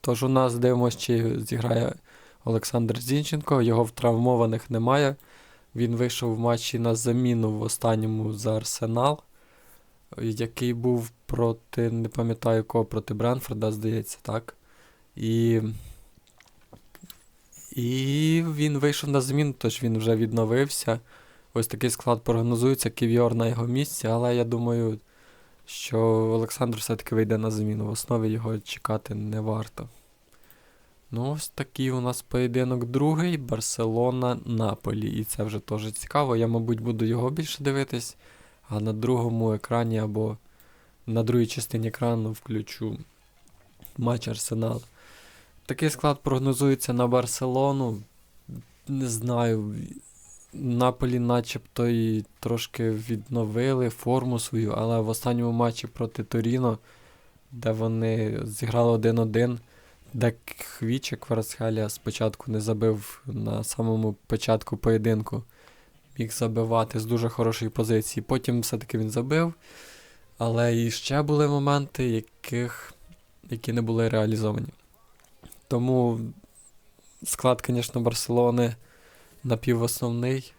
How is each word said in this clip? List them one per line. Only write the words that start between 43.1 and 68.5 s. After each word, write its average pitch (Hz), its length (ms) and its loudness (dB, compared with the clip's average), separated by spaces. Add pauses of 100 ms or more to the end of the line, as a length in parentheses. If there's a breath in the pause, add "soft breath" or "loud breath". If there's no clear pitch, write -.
матч 120 300 0
Арсенал. 113 540 -4 (840 loud breath)
Такий - 240 -2
склад 147 340 -2
прогнозується 135 720 2
на 123 140 2
Барселону, 127 920 0 (840)
не 135 200 -2
знаю, 113 680 0 (800)
Наполі 123 640 0
начебто 120 680 0
і 113 380 2 (140)
трошки 117 520 -2
відновили 117 1000 -2
форму 123 500 -2
свою, 113 320 -2
але 113 280 0
в 110 100 0
останньому 120 420 0
матчі 117 360 0
проти - 360 -6
Торіно, 117 540 0 (720 soft breath)
де 113 200 -2
вони 113 720 0
зіграли 117 480 2
один 117 280 4
один, 113 400 2 (540 soft breath)
де 113 200 2 (120)
Квіча - 680 -6
Кварацхелія 110 760 -2
спочатку - 600 -4
не 107 100 0
забив 107 640 0
на 107 380 -4
самому 110 520 0 (120)
початку 110 500 0
поєдинку. 113 680 2 (720 soft breath)
Міг 113 140 -4
забивати 113 680 0
з 110 60 -4
дуже 117 240 0
хорошої 113 400 0
позиції. 110 580 0
Потім 123 340 0